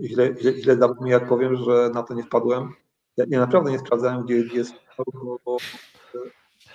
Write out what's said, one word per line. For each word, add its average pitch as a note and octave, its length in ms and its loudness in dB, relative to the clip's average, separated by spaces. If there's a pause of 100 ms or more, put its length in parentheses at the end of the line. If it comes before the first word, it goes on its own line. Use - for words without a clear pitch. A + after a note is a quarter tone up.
źle, B2 380 2
źle, C3 120 2
źle C3 240 2
zabrzmi, B2 340 2
jak B2 180 4
powiem, B2+ 280 2
że A#2+ 380 2
na A#2+ 80 -4
to B2 120 -10
nie A#2 80 -6
wpadłem. B2 460 -2 (480)
Ja, B2+ 120 2
ja C3 120 0
naprawdę C#3+ 300 2
nie C3 80 -2
sprawdzałem, B2 460 -2
gdzie, A#2+ 200 2
gdzie A#2 120 -6
jest A#2+ 160 -2
finał, - 340 -12 (180)
bo, B2 200 -8
bo, B2 120 -4 (580)
e, B2 40 -10 (560)